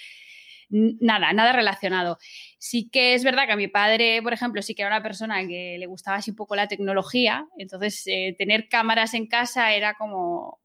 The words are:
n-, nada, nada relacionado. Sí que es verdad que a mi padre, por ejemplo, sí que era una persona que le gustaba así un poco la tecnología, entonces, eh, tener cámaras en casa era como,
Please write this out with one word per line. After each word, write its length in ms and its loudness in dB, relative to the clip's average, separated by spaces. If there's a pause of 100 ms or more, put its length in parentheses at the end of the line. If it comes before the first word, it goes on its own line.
(720)
n-, 280 4
nada, 320 4
nada 200 6
relacionado. 640 0 (400)
Sí 320 -4
que 240 4
es 100 0
verdad 220 2
que 60 0
a 40 2
mi 120 -2
padre, 540 2
por 100 -2
ejemplo, 300 -4
sí 120 -8
que 80 -8
era 80 -2
una 120 0
persona 440 -6
que 320 -10
le 80 -10
gustaba 300 -6
así 140 -6
un 60 -10
poco 200 -6
la 120 0
tecnología, 800 0 (120)
entonces, 480 -6
eh, 320 -2
tener 300 0
cámaras 460 2
en 120 -4
casa 480 0
era 200 0
como, 720 -6